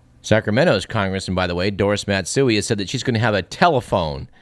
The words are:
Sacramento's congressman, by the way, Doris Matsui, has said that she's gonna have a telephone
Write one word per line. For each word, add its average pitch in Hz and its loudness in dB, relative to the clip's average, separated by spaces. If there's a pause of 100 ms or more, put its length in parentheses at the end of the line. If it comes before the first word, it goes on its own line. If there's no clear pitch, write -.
(220)
Sacramento's 110 2
congressman, 95 -4
by 92 0
the 87 -4
way, 90 0
Doris 101 0
Matsui, 110 2
has 101 0
said 113 0
that 95 -6
she's 123 -6
gonna 117 0
have 113 2
a 98 2
telephone 107 0 (120)